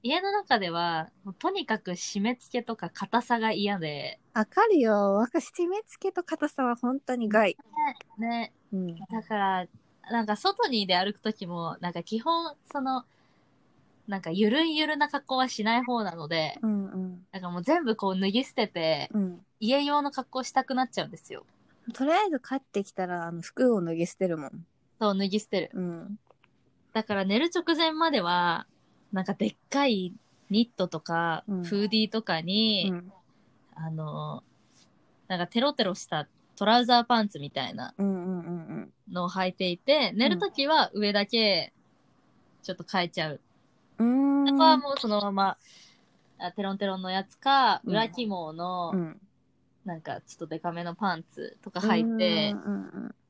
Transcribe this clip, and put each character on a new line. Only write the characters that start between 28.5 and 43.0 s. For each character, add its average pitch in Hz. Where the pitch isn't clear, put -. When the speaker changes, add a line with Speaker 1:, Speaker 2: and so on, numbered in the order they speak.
Speaker 1:
な 190
ん -
か -
で 220
っ 208
か 277
い 190
ニ 226
ッ -
ト 180
と 160
か、 165
Speaker 2:
う 202
ん。 180
Speaker 1:
フ 185
ー 208
デ 214
ィ 220
ー 214
と 226
か 196
に、 202
Speaker 2:
う -
ん。 175
Speaker 1:
あ 160
の、 151
な 185
ん -
か 175
テ 233
ロ 285
テ 240
ロ 180
し -
た 151
ト 196
ラ 226
ウ 247
ザ 240
ー 233
パ 233
ン 208
ツ 160
み 143
た 135
い -
な 113
Speaker 2:
う 196
ん 202
う 196
ん 185
う -
ん 170
う 175
ん。 -
Speaker 1:
の 180
を 180
履 185
い 180
て 180
い 175
て、 269
Speaker 2:
う -
ん。 -
Speaker 1:
寝 254
る 339
と 392
き 277
は 302
上 208
だ 202
け 208
ち -
ょ 180
っ -
と 165
変 185